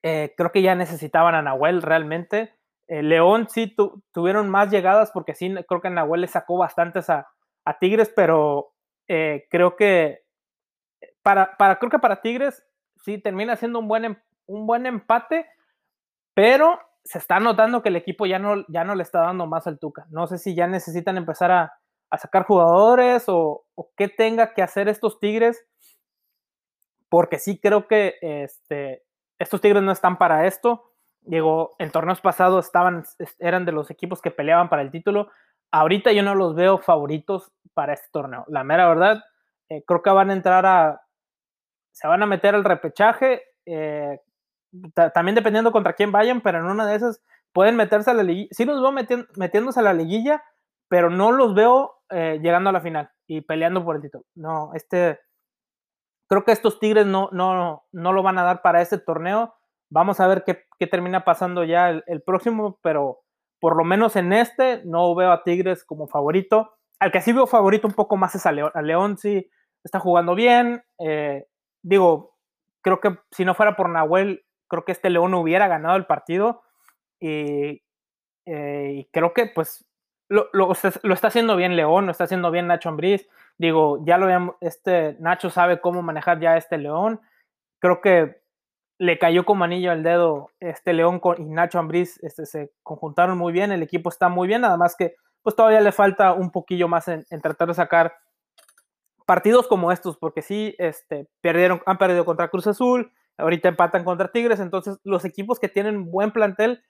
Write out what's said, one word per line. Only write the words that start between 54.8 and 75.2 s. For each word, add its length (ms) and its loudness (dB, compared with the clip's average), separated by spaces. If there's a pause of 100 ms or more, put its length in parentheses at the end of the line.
creo 160 0
que 80 4
estos 280 0
Tigres 260 4
no, 260 -2
no, 600 -4
no 200 -2
lo 100 2
van 160 0
a 40 0
dar 180 0
para 220 4
este 160 -2
torneo. 560 -4 (360)
Vamos 280 0
a 80 4
ver 180 2
qué, 200 -4 (160)
qué 80 -4
termina 360 -4
pasando 380 0
ya 280 2
el, 160 -6
el 160 -8
próximo, 600 -4
pero 380 -4 (400)
por 160 2
lo 80 2
menos 320 0
en 160 0
este 520 0
no 300 0
veo 160 2
a 140 2
Tigres 400 -2
como 240 -12
favorito. 640 0 (260)
Al 140 0
que 80 0
sí 120 0
veo 140 4
favorito 400 2
un 80 -4
poco 220 0
más 180 -2
es 120 -4
a 40 2
León. 240 -4
A 80 -4
León 360 0
sí 300 -4 (360)
está 160 -6
jugando 340 2
bien. 480 2 (160)
Eh, 480 -6 (360)
digo, 520 2 (480)
creo 180 0
que 180 -2 (120)
si 140 -6
no 100 0
fuera 220 2
por 140 -2
Nahuel, 540 -2 (240)
creo 160 -6
que 80 -6
este 180 -2
León 240 0